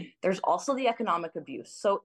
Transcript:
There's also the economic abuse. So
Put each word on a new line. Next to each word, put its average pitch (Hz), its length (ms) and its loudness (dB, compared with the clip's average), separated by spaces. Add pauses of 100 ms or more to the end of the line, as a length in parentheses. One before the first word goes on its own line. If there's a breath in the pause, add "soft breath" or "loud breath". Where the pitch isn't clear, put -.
(220 loud breath)
There's 185 180 2
also 180 340 2
the 254 140 2
economic 170 480 0
abuse. 139 360 -10
So 202 320 2